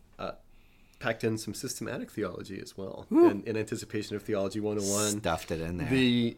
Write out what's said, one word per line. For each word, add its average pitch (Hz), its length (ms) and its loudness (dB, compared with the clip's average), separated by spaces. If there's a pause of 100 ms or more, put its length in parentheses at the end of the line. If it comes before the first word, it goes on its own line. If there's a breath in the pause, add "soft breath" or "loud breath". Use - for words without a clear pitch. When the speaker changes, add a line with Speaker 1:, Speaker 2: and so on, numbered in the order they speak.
(180)
Speaker 1:
uh, - 140 -8 (640 soft breath)
packed 117 260 -2
in 113 120 2
some 110 180 -6
systematic 127 560 -8
theology 98 520 -6
as - 140 -16
well, - 340 -10
Speaker 2:
Woo. 330 180 10
Speaker 1:
in, 98 160 0
in 110 120 -2
anticipation 107 580 -4
of 101 80 -4
Theology 101 380 0
one 107 180 0
oh 101 60 -2
one. 104 340 2
Speaker 2:
Stuffed 82 320 0
it 80 100 -2
in 85 180 -4
there. 123 120 -2
Speaker 1:
The 120 480 4